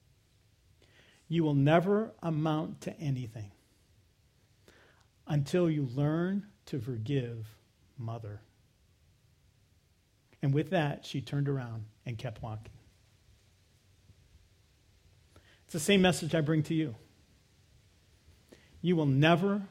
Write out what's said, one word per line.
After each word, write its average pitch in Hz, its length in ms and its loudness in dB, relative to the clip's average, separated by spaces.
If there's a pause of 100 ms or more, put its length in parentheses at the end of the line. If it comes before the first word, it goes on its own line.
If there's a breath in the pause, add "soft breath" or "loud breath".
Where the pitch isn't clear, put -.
(1300 soft breath)
"You 165 160 2
will 147 100 2
never 170 580 4 (100)
amount 156 580 -2
to - 180 -10
anything 120 540 -6 (1700 soft breath)
until 165 440 2
you 151 140 0
learn 156 640 -2 (180)
to 143 160 -8
forgive 117 680 -4 (520)
Mother." 113 420 -10 (2000)
And 139 140 0
with 151 160 -2
that, 156 340 -2
she - 160 -6
turned 143 260 -4
around 120 380 -6 (220)
and 120 100 -8
kept 110 240 -10
walking. 110 320 -12 (3000 soft breath)
It's - 80 -14
the 175 40 -2
same 196 240 4
message 175 320 2
I 165 60 4
bring 156 240 2
to 165 100 -4
you. 151 220 -2 (1800 soft breath)
You 170 160 2
will 156 100 2
never 170 640 4